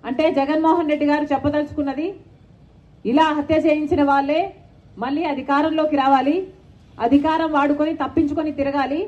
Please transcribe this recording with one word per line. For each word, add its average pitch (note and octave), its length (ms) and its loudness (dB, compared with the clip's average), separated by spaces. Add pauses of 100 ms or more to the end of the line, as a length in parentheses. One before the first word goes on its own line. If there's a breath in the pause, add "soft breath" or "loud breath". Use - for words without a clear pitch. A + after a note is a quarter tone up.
అంటే C4 260 0
జగన్మోహన్ D#4 600 2
రెడ్డి D4 160 0
గారు D4 180 2
చెప్పదలుచుకున్నది, D4 840 -2 (960)
ఇలా C#4+ 240 4
హత్య D4+ 280 0
చేయించిన D4+ 460 2
వాళ్ళే C#4 380 2 (580)
మళ్ళీ C#4 260 -4
అధికారంలోకి D4+ 720 0
రావాలి, C4+ 400 2 (640)
అధికారం D#4 520 2
వాడుకొని D4 420 0
తప్పించుకొని D#4 580 -2
తిరగాలి C#4 560 -2